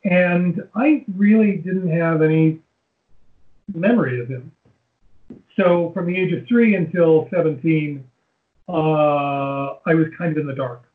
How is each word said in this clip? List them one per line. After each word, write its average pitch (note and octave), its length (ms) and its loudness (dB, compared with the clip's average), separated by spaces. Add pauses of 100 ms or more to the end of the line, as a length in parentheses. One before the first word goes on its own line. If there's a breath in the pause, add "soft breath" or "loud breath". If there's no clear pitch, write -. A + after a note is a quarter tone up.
and F3+ 580 0 (140)
I C#4 280 2 (120)
really G#3 400 4
didn't F#3 340 -4
have E3 320 0
any D#3+ 380 2 (1120)
memory E3 460 0
of B2 80 -10
him. B2+ 240 -12 (1040)
So F3 380 2
from F3 120 -4
the F3+ 100 -4
age F3+ 160 -2
of - 140 -6
three A#3 300 4
until D#3+ 580 2
seventeen, D3+ 720 -2 (640)
uh, C#3+ 1040 -2 (100)
I E3+ 100 2
was D#3+ 120 2 (100)
kind E3+ 140 -4
of D3+ 80 -4
in D3 80 -4
the C3+ 80 -8
dark. B2+ 300 -8 (100)